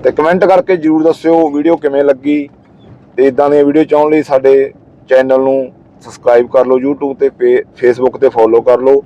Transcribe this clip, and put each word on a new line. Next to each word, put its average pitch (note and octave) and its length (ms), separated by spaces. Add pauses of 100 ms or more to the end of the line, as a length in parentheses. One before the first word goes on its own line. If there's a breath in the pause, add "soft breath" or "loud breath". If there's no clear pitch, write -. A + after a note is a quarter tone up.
ਤੇ B2+ 80
ਕੁਮੈਂਟ F3 340
ਕਰਕੇ F3+ 320
ਜ਼ਰੂਰ D#3 260
ਦੱਸਿਓ E3 460
ਵੀਡੀਓ D3+ 260
ਕਿਵੇਂ C#3+ 280
ਲੱਗੀ। C#3+ 440 (680)
ਤੇ C3+ 120
ਇੱਦਾਂ C#3 220
ਦੀਆਂ D3 160
ਵੀਡੀਓ D3 180
ਚਾਹੁਣ D3+ 280
ਲਈ D3+ 120
ਸਾਡੇ C3+ 480 (380)
ਚੈਨਲ C3 320
ਨੂੰ C3+ 300 (300)
ਸਬਸਕ੍ਰਾਈਬ A#2+ 500
ਕਰ B2+ 140
ਲਓ, B2+ 140
YouTube C#3 400
ਤੇ C#3 100
ਪੇ-, B2 340 (200)
Facebook B2 360
ਤੇ C3 100
ਫਾਲੋ A2+ 320
ਕਰ B2 180
ਲਓ। C3+ 260